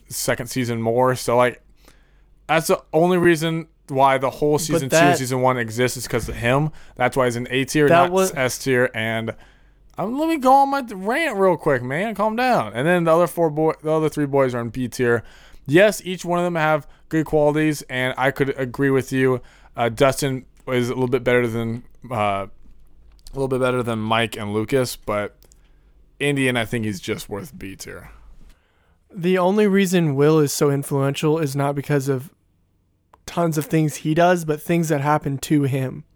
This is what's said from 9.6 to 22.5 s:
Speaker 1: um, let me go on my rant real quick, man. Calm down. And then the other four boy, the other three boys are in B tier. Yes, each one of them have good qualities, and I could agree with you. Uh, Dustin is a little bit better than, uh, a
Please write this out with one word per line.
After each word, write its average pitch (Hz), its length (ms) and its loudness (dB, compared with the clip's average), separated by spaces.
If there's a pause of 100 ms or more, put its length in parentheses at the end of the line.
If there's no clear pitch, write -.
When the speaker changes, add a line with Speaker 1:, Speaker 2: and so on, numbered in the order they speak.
Speaker 1:
um, 226 200 -6
let 311 120 -2
me 330 80 0
go 254 160 4
on 277 160 4
my 277 120 -2
rant 220 560 -4
real 190 200 4
quick, 131 260 0
man. 175 320 -4
Calm 214 200 -2
down. 220 380 0
And 127 140 0
then 175 160 4
the 165 80 4
other 170 160 4
four 165 240 0
boy, 156 220 0 (100)
the 156 80 -2
other 156 180 2
three 147 160 -4
boys 135 300 0
are 120 60 -4
in 117 80 -6
B 127 180 -6
tier. 120 360 0 (440)
Yes, 190 380 4
each 180 200 -8
one 175 140 -2
of 175 60 0
them 175 100 -2
have 156 320 0 (220)
good 160 160 0
qualities, 151 580 0
and 127 340 -4
I 131 140 2
could 135 260 -2
agree 135 320 -2
with 131 220 0
you. 131 300 2 (340)
Uh, 120 140 0
Dustin 131 560 0 (220)
is 123 220 0
a 127 40 -4
little 127 160 -2
bit 123 140 -2
better 123 240 2
than, 113 360 -6 (260)
uh, 123 60 -8
a 98 340 -2 (840)